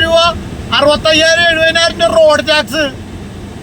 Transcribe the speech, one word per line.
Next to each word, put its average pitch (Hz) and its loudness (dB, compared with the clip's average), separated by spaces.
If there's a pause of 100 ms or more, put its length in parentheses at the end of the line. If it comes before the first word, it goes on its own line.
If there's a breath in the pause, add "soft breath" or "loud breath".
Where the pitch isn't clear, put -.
രൂപ, 330 2 (600)
അറുപത്തയ്യായിരം 311 2
എഴുപതിനായിരം 330 0
രൂപ 330 2
റോഡ് 294 4
ടാക്സ്. 302 -2 (760)